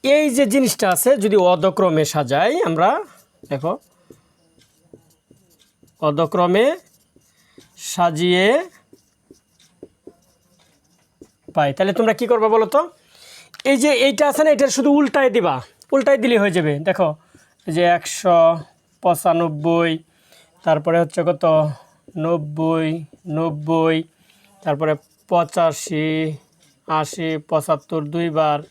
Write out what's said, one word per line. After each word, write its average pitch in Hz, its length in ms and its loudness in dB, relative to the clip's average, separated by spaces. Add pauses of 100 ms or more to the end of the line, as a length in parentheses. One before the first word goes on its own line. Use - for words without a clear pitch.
এই 294 220 4 (120)
যে 285 60 4 (100)
জিনিসটা 254 320 0 (100)
আছে, - 140 0 (140)
যদি 208 140 2 (160)
অধক্রমে 180 500 0 (100)
সাজাই 151 400 0 (160)
আমরা, 165 200 2 (600)
দেখো, 147 220 -6 (2250)
অধক্রমে 175 640 0 (1300)
সাজিয়ে 175 540 2 (3000)
পাই। 147 200 2
তাহলে 190 240 -2
তোমরা 220 200 2
কি 240 120 -2
করবা 220 240 2
বলো 220 200 2
তো? 294 60 4 (920)
এই 277 120 2
যে 294 80 2 (140)
এইটা 277 260 0
আছে 302 120 -2
না, 311 120 4
এটার 277 220 0
শুধু 269 120 2 (100)
উল্টায় 269 360 2
দিবা, 170 200 0 (380)
উল্টায় 269 300 2
দিলেই 240 180 2
হয়ে 202 160 0
যাবে। 151 160 0 (140)
দেখো, 185 220 0 (580)
এই 165 80 -6
যে 175 80 2 (140)
একশো - 400 0 (680)
পঁচানব্বই, 165 880 0 (720)
তারপরে 160 380 2
হচ্ছে 165 240 -4
কত? 180 160 -2 (840)
নব্বই, 160 640 -2 (480)
নব্বই, 160 600 0 (680)
তারপরে 156 300 -2 (360)
পঁচাশি, 160 800 -2 (760)
আশি, 156 420 -4 (200)
পঁচাত্তর 156 520 -4 (120)
দুইবার 156 460 -2 (120)